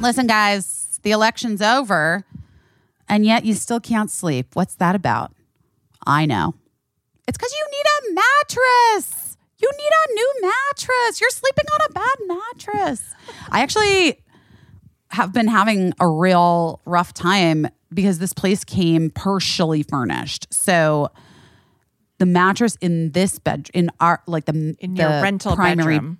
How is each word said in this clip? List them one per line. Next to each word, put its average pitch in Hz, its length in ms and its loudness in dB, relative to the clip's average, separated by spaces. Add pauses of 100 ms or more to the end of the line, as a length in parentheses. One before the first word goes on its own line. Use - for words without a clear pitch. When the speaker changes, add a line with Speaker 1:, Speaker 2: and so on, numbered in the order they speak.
Speaker 1:
Listen, 247 220 0
guys, 208 760 0
the 208 100 0
election's 220 500 0
over, 196 600 0 (840)
and 208 160 2
yet 226 220 2
you 220 80 2
still 233 260 -4
can't 214 300 -2
sleep. 135 440 -4
What's 185 220 -2
that 180 180 2
about? 123 380 -2 (760)
I 151 200 2
know. 104 280 -2 (720)
It's - 120 -6
'cause 480 200 -6
you 605 140 -4
need 571 400 -2
a - 20 -6
mattress. 480 1200 2 (180)
You 494 160 0
need 587 180 -2
a 622 240 2
new 480 180 0 (100)
mattress. 494 800 -2
You're 480 80 2
sleeping 554 420 -2
on 605 160 0
a - 60 -8
bad 480 220 -2 (100)
mattress. 359 760 -6 (480)
I 220 120 4
actually 381 580 2 (880)
have 190 240 -2
been 220 160 2
having 208 500 2
a 180 80 2
real 170 800 2
rough 175 300 -2
time 165 520 2 (260)
because 185 260 2
this 180 160 -6
place 196 280 0
came 165 480 0
partially 165 720 -2
furnished. 117 680 -6
So 156 580 0 (1080)
the 185 80 2
mattress 185 560 2
in 165 300 -2
this 185 260 0
bed, - 340 -6
in 175 180 0 (100)
our, 170 260 2
like, 165 180 -4
the, 156 360 -4
Speaker 2:
In 185 140 -8
Speaker 1:
the 180 80 0
Speaker 2:
your 151 200 2
rental 196 340 0
Speaker 1:
primary 170 400 2
Speaker 2:
bedroom. 156 240 -6